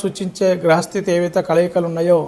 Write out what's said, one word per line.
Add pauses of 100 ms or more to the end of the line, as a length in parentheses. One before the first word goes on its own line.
సూచించే (160)
గ్రహస్థితి
ఏవైతే
కలయికలు
ఉన్నాయో